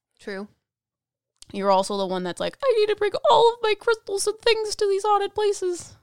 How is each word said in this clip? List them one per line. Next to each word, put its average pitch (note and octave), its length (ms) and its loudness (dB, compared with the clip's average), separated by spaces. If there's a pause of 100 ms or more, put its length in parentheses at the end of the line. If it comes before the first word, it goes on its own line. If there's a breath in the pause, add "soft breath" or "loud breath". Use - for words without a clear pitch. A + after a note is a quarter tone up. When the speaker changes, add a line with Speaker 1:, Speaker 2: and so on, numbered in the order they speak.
(200)
Speaker 1:
True. G3+ 260 -12 (1080)
Speaker 2:
You're G3+ 180 0
also G3 280 2
the G3 80 -2
one F#3 180 -4
that's F3 160 -6
like, F3 240 -4
"I C5+ 160 4
need G#4+ 80 2
to G#4 80 0
bring G4+ 160 -2 (180)
all A4+ 220 6
of A#4 100 -8
my G#4+ 160 2
crystals G#4+ 480 -4
and G#4 140 -4
things A4 360 0
to G#4 120 0
these G4 160 0
haunted G4+ 300 0
places." G4 680 -4